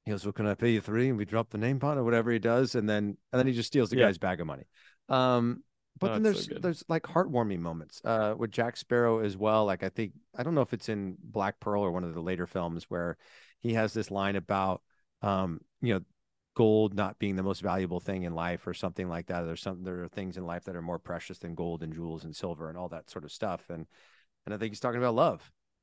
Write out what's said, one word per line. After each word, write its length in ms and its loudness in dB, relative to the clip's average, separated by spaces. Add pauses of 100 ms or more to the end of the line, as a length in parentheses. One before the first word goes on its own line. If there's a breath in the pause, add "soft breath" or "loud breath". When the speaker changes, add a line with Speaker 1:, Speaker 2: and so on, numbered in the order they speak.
Speaker 1:
he 60 -6
goes, 140 -2
"Well, 80 -2
can 140 -2
I 80 2
pay 180 2
you 80 4
three?" 280 2
And 100 0
we 60 0
drop 260 0
the 80 -6
name 240 0
on 160 0
or 60 2
whatever 260 4
he 80 4
does. 360 4
And 140 2
then, 280 2 (160)
and 60 2
then 80 4
he 60 2
just 160 -2
steals 220 2
the 60 0
Speaker 2:
Yeah. 100 8
Speaker 1:
guy's 120 2
bag 220 -2
of 60 -4
money. 180 -10 (440 soft breath)
Um, 560 2 (340)
but 120 0
Speaker 2:
Oh, 40 0
Speaker 1:
then 80 2
Speaker 2:
it's 80 6
so 120 0
Speaker 1:
there's, 20 -4
Speaker 2:
good. 180 -8
Speaker 1:
there's, 260 -2
like, 140 2
heartwarming 560 2
moments, 460 -8
uh, 320 2
with 160 -4
Jack 240 -2
Sparrow 440 4
as 160 -2
well. 280 6
Like, 180 0
I 60 -2
think, 240 -4 (240)
I 60 -4
don't 120 0
know 60 6
if 120 2
it's 160 -6
in 340 -2
Black 380 -2
Pearl 240 0
or 60 2
one 140 -2
of 100 -6
the 60 -4
later 260 -2
films 420 -4
where 280 -4 (440 soft breath)
he 140 0
has 200 2
this 160 -2
line 260 0
about, 460 0 (400)
um, 380 0 (200)
you 140 2
know, 60 0 (540)
gold 400 6
not 240 -2
being 180 0
the 60 0
most 180 -2
valuable 400 -2
thing 240 -4
in 100 -4
life 320 -4
or 80 -6
something 340 -6
like 180 -6
that. 160 -4
There's 200 -6
some, 200 -8
there 220 -6
are 40 -10
things 280 -8
in 100 -10
life 180 -8
that 120 -10
are 60 -8
more 180 -6
precious 380 -10
than 180 -10
gold 260 -4
and 100 -8
jewels 320 -8
and 100 -12
silver 340 -8
and 100 -12
all 120 -8
that 200 -14
sort 140 -12
of 80 -14
stuff. 380 -6
And, 160 -8 (600 soft breath)
and 80 -6
I 40 -8
think 120 -4
he's 100 -12
talking 180 -2
about 180 2
love. 340 2 (320)